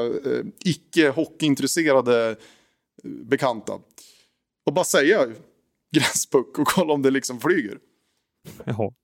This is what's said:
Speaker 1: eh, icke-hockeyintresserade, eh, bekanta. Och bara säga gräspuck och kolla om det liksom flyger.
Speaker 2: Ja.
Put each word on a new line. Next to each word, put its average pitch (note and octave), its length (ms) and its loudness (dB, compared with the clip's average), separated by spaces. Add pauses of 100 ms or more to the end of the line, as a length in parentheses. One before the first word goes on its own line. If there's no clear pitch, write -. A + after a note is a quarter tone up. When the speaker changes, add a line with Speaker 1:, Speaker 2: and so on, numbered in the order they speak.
Speaker 1:
eh, B2 460 -4 (200)
icke-hockeyintresserade, C#3 1600 0
eh, A2 60 -6 (880)
bekanta. A#2 480 -2 (920)
Och D3 80 -2
bara F3 120 0
säga F3 340 2 (760)
gräspuck - 640 0
och C#3+ 80 0
kolla D#3+ 260 2
om C#3+ 80 0
det C3+ 100 4
liksom B2+ 280 -4
flyger. C#3+ 380 -2 (880)
Speaker 2:
Ja. A2 280 -4 (100)